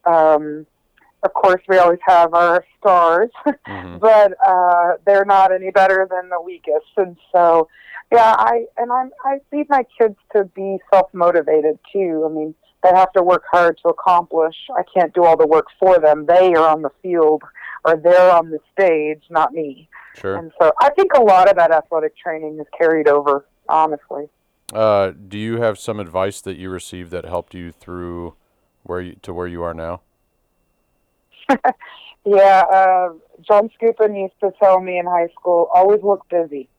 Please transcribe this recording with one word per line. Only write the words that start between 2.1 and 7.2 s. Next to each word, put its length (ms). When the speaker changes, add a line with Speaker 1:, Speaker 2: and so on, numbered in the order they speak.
Speaker 1:
our 320
stars, 580
<laughs> 80
Speaker 2:
Mm-hmm. 300
Speaker 1:
but, 360
uh, 460
they're 200
not 260
any 200
better 380
than 200
the 120
weakest. 540
And 220